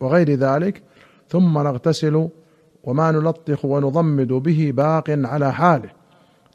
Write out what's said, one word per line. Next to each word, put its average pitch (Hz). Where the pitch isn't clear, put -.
وغير 147
ذلك، 143
ثم 170
نغتسل، 151
وما 156
نلطخ 156
ونضمد 139
به 151
باق 151
على 143
حاله 147